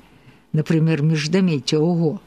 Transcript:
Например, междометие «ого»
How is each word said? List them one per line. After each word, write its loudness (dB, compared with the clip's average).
Например, 0
междометие 0
«ого» 0